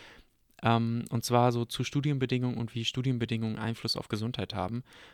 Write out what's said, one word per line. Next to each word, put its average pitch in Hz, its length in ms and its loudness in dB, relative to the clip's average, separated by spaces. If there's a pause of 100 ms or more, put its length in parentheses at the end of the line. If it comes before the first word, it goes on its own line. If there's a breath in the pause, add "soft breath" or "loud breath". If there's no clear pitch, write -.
(640 loud breath)
Ähm, 117 480 2
und 117 140 0
zwar 120 280 6
so 120 120 0
zu - 200 -4
Studienbedingungen 127 760 0
und 117 160 -4
wie 113 100 -4
Studienbedingungen 117 760 0
Einfluss 113 380 -2
auf - 120 -8
Gesundheit 107 460 -2
haben. 101 280 -2 (320 loud breath)